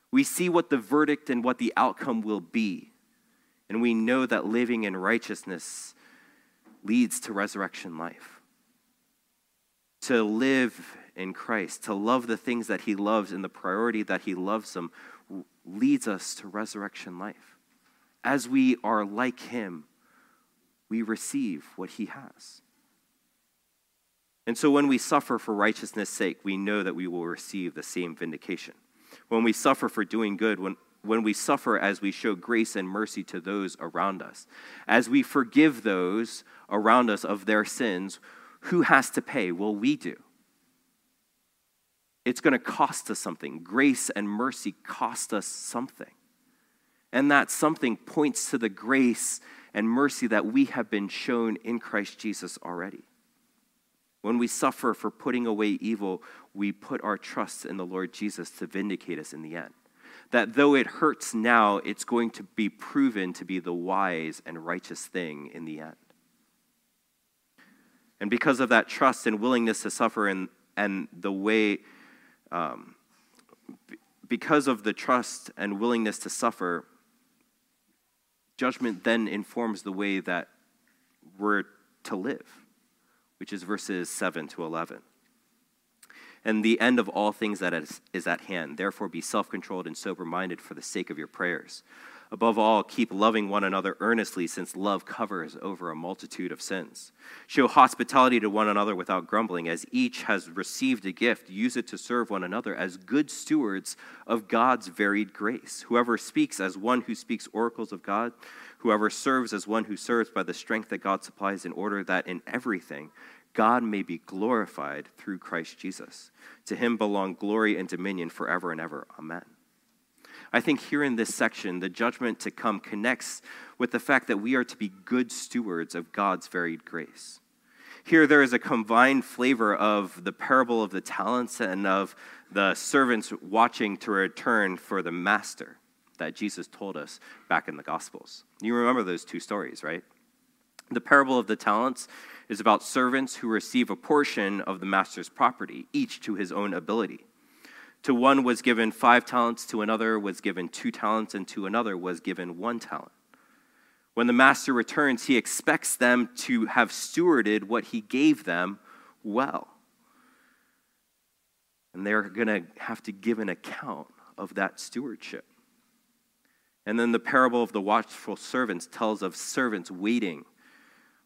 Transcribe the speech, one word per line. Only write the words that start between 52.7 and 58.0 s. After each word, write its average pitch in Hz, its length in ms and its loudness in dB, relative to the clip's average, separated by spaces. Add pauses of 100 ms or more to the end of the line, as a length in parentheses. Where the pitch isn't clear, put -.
When 117 160 0
we 120 80 2
suffer 127 480 0
for 107 160 -6
putting 120 380 -2
away 104 340 0
evil, 98 400 -4 (320)
we 101 180 -2
put - 320 -8
our 104 140 -2
trust - 480 -8
in 98 120 -8
the 92 100 -6
Lord 92 260 -6